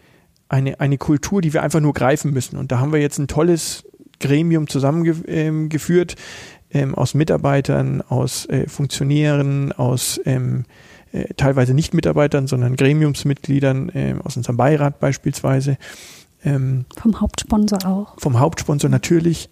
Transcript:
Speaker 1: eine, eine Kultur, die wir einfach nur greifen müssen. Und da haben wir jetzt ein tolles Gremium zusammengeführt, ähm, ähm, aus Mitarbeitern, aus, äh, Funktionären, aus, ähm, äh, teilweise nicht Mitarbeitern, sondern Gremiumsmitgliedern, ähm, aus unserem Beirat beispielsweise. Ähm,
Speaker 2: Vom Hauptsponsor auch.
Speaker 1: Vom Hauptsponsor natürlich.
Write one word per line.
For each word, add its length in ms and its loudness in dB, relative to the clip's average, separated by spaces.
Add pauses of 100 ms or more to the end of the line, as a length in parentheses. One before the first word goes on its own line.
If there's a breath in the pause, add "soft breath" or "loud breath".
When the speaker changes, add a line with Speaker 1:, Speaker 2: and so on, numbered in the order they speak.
(480 soft breath)
Speaker 1:
eine, 320 -2
eine 200 0
Kultur, 420 0
die 100 0
wir 120 0
einfach 180 0
nur 120 2
greifen 380 0
müssen. 240 -4
Und 160 -8
da 80 0
haben 140 0
wir 80 2
jetzt 160 -2
ein 100 -2
tolles 560 0 (380)
Gremium 480 2
zusammengeführt, 1500 0
ähm, 20 -18 (560 loud breath)
ähm, 220 0
aus 200 0
Mitarbeitern, 840 2
aus, 440 -4
äh, 200 -2
Funktionären, 1080 0
aus, 500 -2
ähm, 400 -2 (480 loud breath)
äh, 240 -6
teilweise 380 2
nicht 200 0
Mitarbeitern, 540 2
sondern 300 0
Gremiumsmitgliedern, 1160 0
ähm, 280 -2
aus 160 -8
unserem 180 -4
Beirat 460 2
beispielsweise. 760 0 (680 loud breath)
Ähm, 400 0 (120)
Speaker 2:
Vom 220 0
Hauptsponsor 640 0
auch. 340 -2
Speaker 1:
Vom 200 0
Hauptsponsor 500 0
natürlich. 640 0